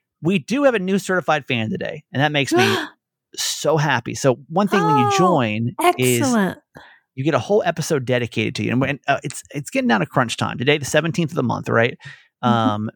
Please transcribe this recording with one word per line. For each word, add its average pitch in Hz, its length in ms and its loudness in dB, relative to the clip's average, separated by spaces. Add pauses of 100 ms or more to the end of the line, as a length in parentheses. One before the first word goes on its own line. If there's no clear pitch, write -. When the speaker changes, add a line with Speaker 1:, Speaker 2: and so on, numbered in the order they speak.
(220)
Speaker 1:
We 180 180 0
do 247 240 -2
have 269 120 4
a 214 40 -2
new 190 200 0
certified 165 480 -2
fan 113 220 -2
today, 151 340 -8 (100)
and 127 80 -2
that 151 100 2
makes 143 220 0
me 359 100 4
Speaker 2:
<gasps> - 720 -6
Speaker 1:
so - 420 -2
happy. 135 380 0
So 123 200 2 (140)
one 190 180 0
thing - 160 2
when 427 140 2
you 415 100 2
Speaker 2:
Oh, 403 100 0
Speaker 1:
join 117 580 2 (220)
is 127 240 2
Speaker 2:
excellent. 226 380 0 (560)
Speaker 1:
you 131 80 -6
get 156 100 2
a 135 60 2
whole 208 260 2
episode 160 400 -2
dedicated 117 500 -2
to 107 80 -4
you. 113 100 -2
And, 127 120 2
and, 135 220 -4
uh, 135 160 0
it's, - 200 -10 (100)
it's 139 160 -8
getting 262 180 -2
down 226 140 2
to 160 40 0
crunch 123 320 0
time. 107 200 -4
Today, 143 200 2
the 143 80 -6
seventeenth 156 460 0
of - 40 -10
the 139 80 0
month, 113 240 -2
right? 120 300 2 (460)
Speaker 2:
Mm-hmm. 127 100 0
Speaker 1:
Um, 110 420 0